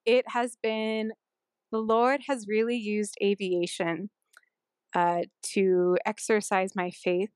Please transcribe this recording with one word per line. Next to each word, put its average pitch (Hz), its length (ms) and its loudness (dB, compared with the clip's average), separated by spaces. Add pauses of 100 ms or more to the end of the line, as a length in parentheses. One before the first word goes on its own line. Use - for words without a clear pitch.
it 240 240 4
has 240 320 -2
been, 220 520 -2 (580)
the 220 80 -4
Lord 233 480 2
has 247 200 -4
really 226 300 0
used 208 460 -2
aviation, 180 840 -2 (880)
uh, 175 280 2 (300)
to 180 520 4
exercise 202 680 0
my 180 160 -4
faith 180 440 -2